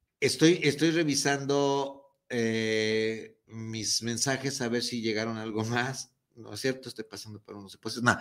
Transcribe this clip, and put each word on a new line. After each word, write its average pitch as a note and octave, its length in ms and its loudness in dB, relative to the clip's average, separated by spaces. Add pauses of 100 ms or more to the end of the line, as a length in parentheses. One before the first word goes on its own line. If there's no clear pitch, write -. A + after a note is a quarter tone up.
(200)
estoy, D#3+ 440 6
estoy D3 280 4
revisando, C#3 1300 0 (120)
eh, A2 1080 0 (100)
mis A2 540 -4
mensajes C3 600 -2
a A#2+ 60 0
ver A#2 160 0
si A#2+ 180 -6
llegaron A2 360 -2
algo A2 280 -4
más. B2 460 -4 (240)
No A2 180 -16
es G#2 60 -10
cierto, C3 300 -4
estoy - 160 -10
pasando G#2 360 -14
por G2+ 140 -16
unos G2 180 -14
depósitos. A#2 300 -8
No, A#2+ 180 6